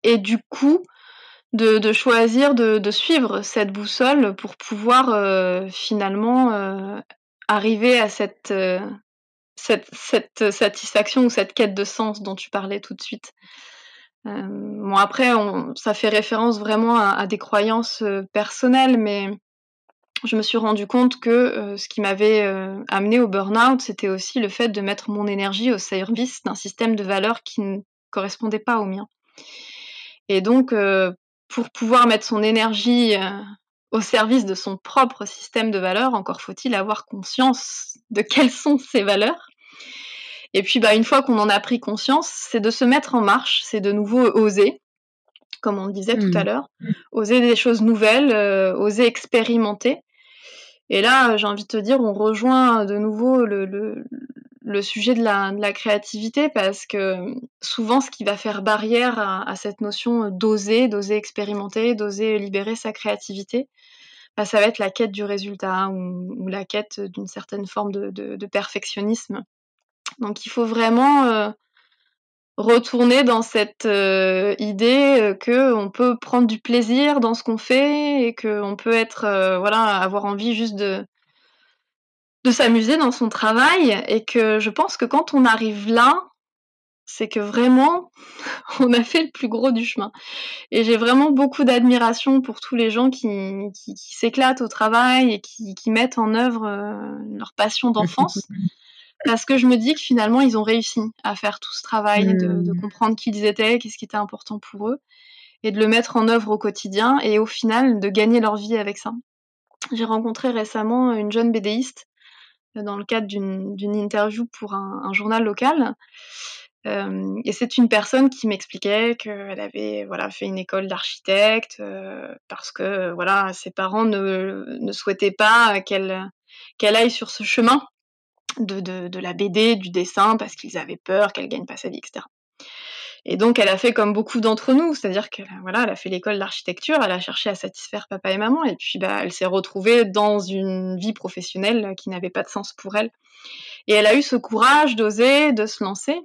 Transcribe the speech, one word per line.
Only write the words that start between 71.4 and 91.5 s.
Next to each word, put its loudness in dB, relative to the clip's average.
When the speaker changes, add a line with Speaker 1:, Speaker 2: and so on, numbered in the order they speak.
Speaker 1:
retourner 4
dans 2
cette, -4
euh, 2
idée, 4
euh, 2
que 2
on -2
peut 0
prendre 2
du -2
plaisir 2
dans 0
ce -8
qu'on -4
fait 2
et 0
que -4
on -6
peut 0
être, -2
euh, 0
voilà, 2
avoir -2
envie -2
juste -4
de, -4
de 6
s'amuser 4
dans 4
son -2
travail, 4
et 0
que 2
je -2
pense 0
que -2
quand 0
on 6
arrive 2
là, 6
c'est -6
que -4
vraiment, 4
<laughs> -12
on 6
a 2
fait 0
le -8
plus -6
gros 2
du 0
chemin. -6
Et 2
j'ai 4
vraiment 4
beaucoup 2